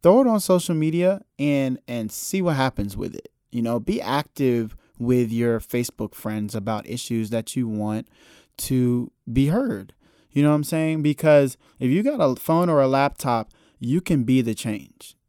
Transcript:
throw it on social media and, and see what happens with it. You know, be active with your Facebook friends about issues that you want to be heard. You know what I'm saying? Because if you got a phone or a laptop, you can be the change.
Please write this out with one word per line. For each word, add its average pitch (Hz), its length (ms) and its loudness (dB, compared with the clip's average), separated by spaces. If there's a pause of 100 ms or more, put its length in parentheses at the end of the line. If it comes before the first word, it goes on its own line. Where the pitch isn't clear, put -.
throw 202 180 8
it 254 60 4
on 220 120 4
social 180 340 2
media 170 480 0 (160)
and, 139 500 0
and 117 240 -6
see - 300 -4
what 170 140 0
happens 127 400 -2
with - 180 -8
it. - 160 -14 (220)
You 120 100 -4
know, 117 180 -2
be 196 220 -4
active 123 720 -2 (240)
with 123 320 2
your 117 280 0
Facebook 120 560 -6
friends 107 400 -8
about 107 320 -6
issues 113 440 -6
that 113 240 -6
you 127 120 -2
want 107 400 -4 (500)
to 123 540 0 (200)
be 135 160 2
heard. 170 460 -2 (380)
You 143 120 0
know 147 60 4
what 151 60 4
I'm 151 80 0
saying? 160 400 -2
Because 147 540 4 (220)
if 127 120 0
you 180 120 2
got 277 180 0
a 135 140 2
phone 170 340 0
or 151 120 4
a 135 60 4
laptop, 135 640 0 (280)
you 135 220 0
can 147 220 0
be 127 180 2
the 113 140 -2
change. - 600 -12 (140)